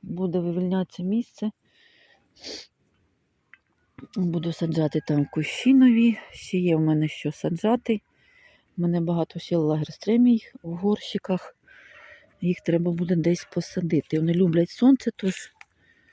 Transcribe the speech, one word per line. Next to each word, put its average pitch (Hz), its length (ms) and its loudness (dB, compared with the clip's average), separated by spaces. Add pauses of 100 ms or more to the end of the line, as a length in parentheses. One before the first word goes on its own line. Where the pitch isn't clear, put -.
буде 180 380 -4
вивільнятися 180 640 -4
місце. 214 480 -4 (2750)
Буду 170 380 -4
саджати 160 540 -2
там 147 180 2
кущі - 480 0
нові. 233 440 6 (140)
Ще - 260 -6
є 180 180 2
в 156 40 2
мене 156 280 2
що - 240 -6
саджати. 214 680 -2 (760)
У 175 40 -4
мене 175 200 0
багато 170 380 -2
ще - 180 -2
лагерстремій 196 840 2 (220)
в 170 120 -10
горщиках. 196 800 -4 (840)
Їх 175 200 -2
треба 170 300 0
буде 175 240 0
десь 170 380 0
посадити. 165 680 -2
Вони 165 140 0
люблять 170 360 2
сонце, 254 460 2
тож - 380 -6 (600)